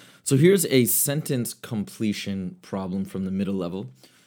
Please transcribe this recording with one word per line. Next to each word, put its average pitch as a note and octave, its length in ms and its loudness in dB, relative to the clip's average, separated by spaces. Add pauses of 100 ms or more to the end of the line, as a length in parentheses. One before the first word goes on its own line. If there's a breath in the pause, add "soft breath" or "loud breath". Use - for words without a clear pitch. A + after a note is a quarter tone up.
(240 loud breath)
So C#3 140 2
here's F#3 300 6
a C3 180 6
sentence C#3 680 -2
completion G2 1080 -4
problem F#2+ 440 -6
from F#2+ 200 -6
the F#2+ 60 -4
middle G2 240 -2
level. F#2+ 340 -6 (380 soft breath)